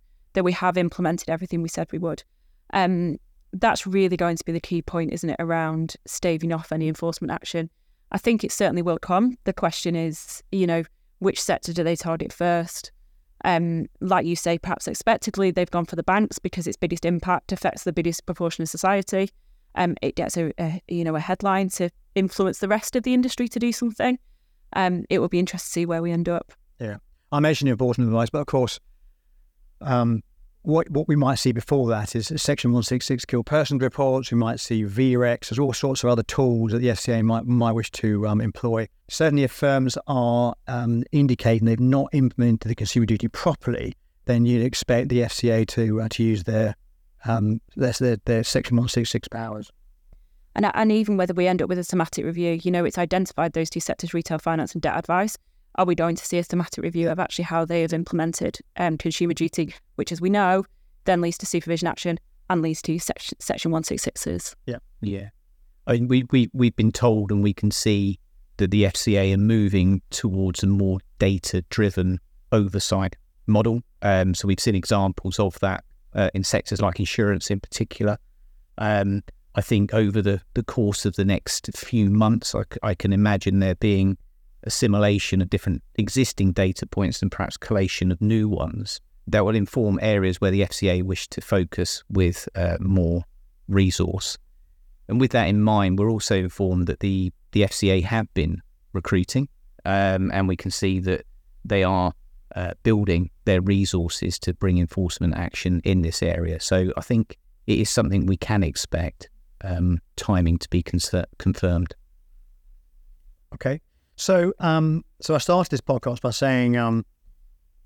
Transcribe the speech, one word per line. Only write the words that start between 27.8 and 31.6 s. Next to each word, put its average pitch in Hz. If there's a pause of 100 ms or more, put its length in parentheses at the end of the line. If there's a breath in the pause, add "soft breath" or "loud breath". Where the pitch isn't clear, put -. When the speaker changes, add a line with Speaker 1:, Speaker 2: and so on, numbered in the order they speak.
Speaker 2:
advice, 113
but 156
of 147
course, 127 (1000)
um, 117 (400)
what, 160
what 151
we 147
might 135
see 127
before 120